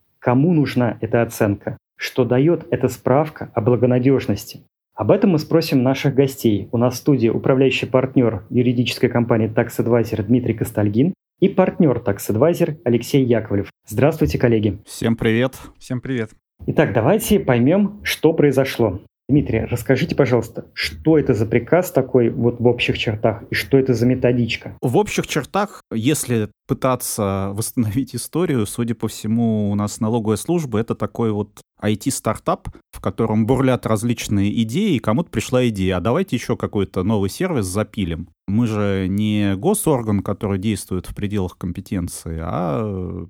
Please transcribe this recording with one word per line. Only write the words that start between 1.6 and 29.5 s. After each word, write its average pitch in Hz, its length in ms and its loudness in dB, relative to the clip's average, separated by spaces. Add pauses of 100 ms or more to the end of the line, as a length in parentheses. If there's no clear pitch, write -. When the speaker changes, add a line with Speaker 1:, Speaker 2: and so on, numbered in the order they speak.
Speaker 1:
Что - 300 -2
дает 139 440 2
эта 123 200 0
справка - 640 0
о - 80 -2
благонадежности? 123 1000 2 (320)
Об 104 160 0
этом 202 220 4
мы 92 80 2
спросим 151 440 0
наших 131 300 0
гостей. 117 600 0
У 120 40 -2
нас 120 180 2
в - 20 -10
студии 120 320 2
управляющий 131 560 2
партнер 127 640 0
юридической 120 580 0
компании 113 420 2
Tax 113 300 -2
Advisor 113 420 0
Дмитрий 120 320 0
Костальгин 110 600 0 (260)
и 190 100 4
партнер 165 480 2
Tax - 320 -4
Advisor 151 560 2
Алексей 120 400 2
Яковлев. 107 460 0 (160)
Здравствуйте, 147 500 2
коллеги. 107 480 2
Speaker 2:
Всем - 300 -2
привет. 117 400 0 (240)
Speaker 3:
Всем 127 200 -8
привет. 120 300 -6 (380)
Speaker 1:
Итак, 147 260 2
давайте 190 460 2
поймем, 151 640 2
что - 300 0
произошло. 135 680 2 (280)
Дмитрий, 123 340 2
расскажите, 123 540 0
пожалуйста, 120 580 0
что - 440 0
это 135 160 2
за 110 140 0
приказ 127 440 2
такой 123 380 2
вот 120 300 0
в 117 80 2
общих 120 320 2
чертах 110 500 -2
и - 60 -4
что - 240 2
это 131 140 2
за 113 120 2
методичка? 123 760 0
Speaker 2:
В 131 160 0
общих 202 300 0
чертах, - 540 -4 (100)
если 113 580 -2 (180)
пытаться 104 840 -2
восстановить 113 640 -4
историю, 143 520 -2
судя 117 280 -4
по 113 120 -4
всему, 110 640 0